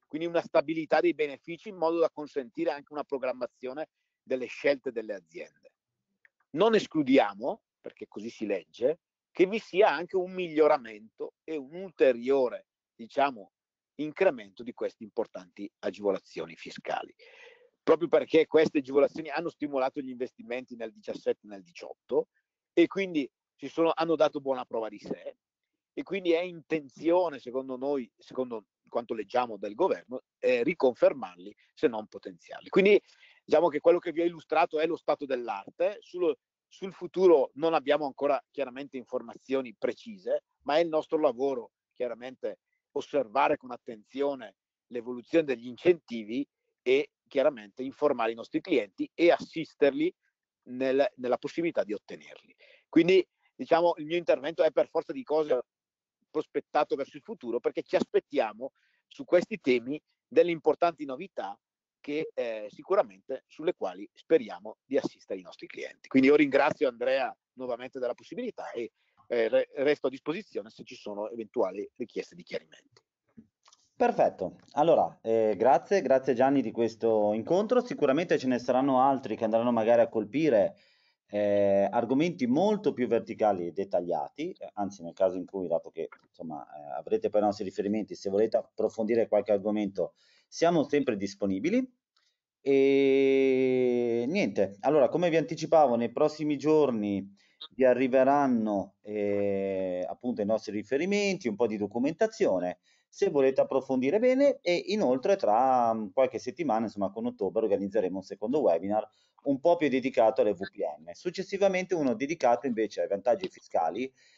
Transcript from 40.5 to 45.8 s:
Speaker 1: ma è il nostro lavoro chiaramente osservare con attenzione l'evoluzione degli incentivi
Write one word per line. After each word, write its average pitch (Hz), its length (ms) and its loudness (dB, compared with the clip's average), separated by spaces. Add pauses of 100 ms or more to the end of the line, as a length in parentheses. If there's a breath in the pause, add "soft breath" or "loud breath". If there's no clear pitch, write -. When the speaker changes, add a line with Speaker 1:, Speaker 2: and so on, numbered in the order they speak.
Speaker 1:
ma 143 140 -2
è 165 40 6
il 170 80 2
nostro 156 300 -2
lavoro 127 540 -2 (200)
chiaramente 120 680 -8 (340)
osservare 131 640 -2
con 254 160 -14
attenzione 120 840 -8 (320)
l'evoluzione 123 560 -2
degli 123 220 -4
incentivi 120 800 -2 (340)